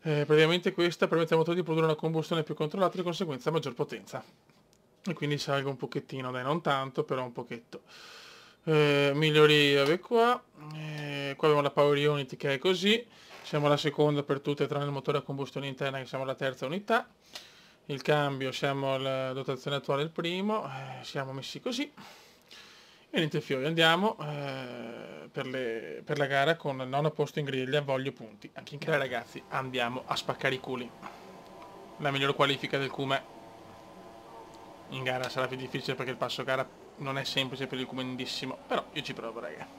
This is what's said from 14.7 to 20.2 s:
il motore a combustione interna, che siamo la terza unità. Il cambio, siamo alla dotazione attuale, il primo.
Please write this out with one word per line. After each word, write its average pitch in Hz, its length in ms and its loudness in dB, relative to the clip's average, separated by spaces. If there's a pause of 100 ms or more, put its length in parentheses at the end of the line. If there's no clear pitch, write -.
il 143 40 -4
motore 143 280 -2
a - 20 2
combustione 139 460 -6
interna, 135 320 -4
che 131 80 -8
siamo 131 180 -6
la 131 100 -4
terza 135 300 -4
unità. 202 420 0 (800)
Il 139 160 -6
cambio, 143 520 0
siamo 139 420 0
alla 131 400 -2
dotazione 135 420 -4
attuale, 139 260 0
il 160 60 -2
primo. 185 560 -2